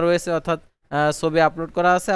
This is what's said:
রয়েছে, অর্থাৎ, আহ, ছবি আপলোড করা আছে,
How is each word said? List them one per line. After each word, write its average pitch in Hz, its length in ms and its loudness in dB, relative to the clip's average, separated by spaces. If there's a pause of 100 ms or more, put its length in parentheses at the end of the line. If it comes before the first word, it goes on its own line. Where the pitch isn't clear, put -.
রয়েছে, 175 320 0
অর্থাৎ, 160 220 -4 (320)
আহ, 151 280 0
ছবি 160 280 0
আপলোড 165 300 -6
করা 180 200 4
আছে, 180 180 -6